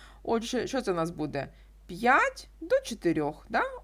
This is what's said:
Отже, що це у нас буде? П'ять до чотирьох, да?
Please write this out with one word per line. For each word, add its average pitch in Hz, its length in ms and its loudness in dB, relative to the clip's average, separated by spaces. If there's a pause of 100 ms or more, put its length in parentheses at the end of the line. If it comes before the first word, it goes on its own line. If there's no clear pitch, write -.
(240)
Отже, 233 440 -2
що 262 140 -2
це 196 100 0
у 180 40 0
нас 165 160 -2
буде? 143 360 -4 (400)
П'ять 254 640 2 (120)
до 427 180 2
чотирьох, 156 680 -2
да? 240 120 2 (220)